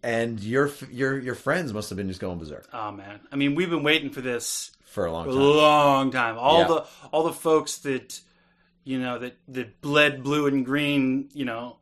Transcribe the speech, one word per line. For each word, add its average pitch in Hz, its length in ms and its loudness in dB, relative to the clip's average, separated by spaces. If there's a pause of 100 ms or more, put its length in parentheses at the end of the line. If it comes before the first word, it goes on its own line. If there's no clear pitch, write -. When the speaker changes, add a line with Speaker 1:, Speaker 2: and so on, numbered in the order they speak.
Speaker 1:
and 117 380 -2
your 127 280 2
f-, 143 220 -12
your, 135 280 -2
your 123 160 -6
friends 143 400 -4
must 107 160 -6
have 95 80 -8
been 98 100 -4
just 90 120 -8
going 90 180 -6
berserk. 78 340 -14
Speaker 2:
Oh 107 180 -8
man, 101 300 -16 (100)
I 139 60 -8
mean, 143 180 2
we've 175 140 -2
been 160 140 -2
waiting 151 260 2
for 131 140 -12
this - 480 -6 (160)
Speaker 1:
For - 180 -4
a 82 80 -4
long 82 140 -6
Speaker 2:
for 135 60 -4
Speaker 1:
time. 135 80 2
Speaker 2:
a 139 40 6
long 147 680 6
time. 117 280 -2
All 147 240 6
Speaker 1:
Yeah. 165 60 4
Speaker 2:
the, 160 180 0 (260)
all 156 120 2
the 160 100 -2
folks 156 460 0
that, 131 380 -6 (680)
you 131 140 -4
know, 123 200 -4
that, 123 180 -10 (120)
that 127 340 -10
bled 143 400 4
blue 147 240 0
and 139 180 2
green, 139 720 0
you 143 100 -6
know 120 380 -8